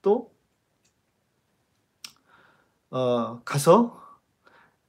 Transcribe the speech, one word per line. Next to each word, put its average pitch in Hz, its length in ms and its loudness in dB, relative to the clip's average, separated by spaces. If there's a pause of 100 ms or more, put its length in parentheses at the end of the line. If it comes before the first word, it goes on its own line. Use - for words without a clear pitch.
또, 226 320 -2 (2500)
어, 120 540 -4
가서 170 560 2 (880)